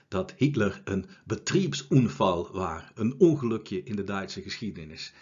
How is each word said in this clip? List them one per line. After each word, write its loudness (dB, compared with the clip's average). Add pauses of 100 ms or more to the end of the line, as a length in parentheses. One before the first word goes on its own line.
dat -4
Hitler 2
een -4 (180)
Betriebsunfall 2
was, -4 (140)
een 0
ongelukje 2
in -8
de -4
Duitse -6
geschiedenis." -10